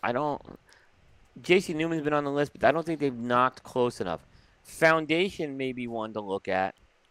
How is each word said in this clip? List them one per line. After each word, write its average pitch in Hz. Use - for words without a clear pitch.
I 113
don't, 143
J 175
C 185
Newman's 160
been 147
on 147
the 139
list, 143
but 107
I 135
don't 156
think 151
they've 139
knocked 123
close 123
enough. 87
Foundation 160
may 131
be 123
one 110
to 110
look 98
at 95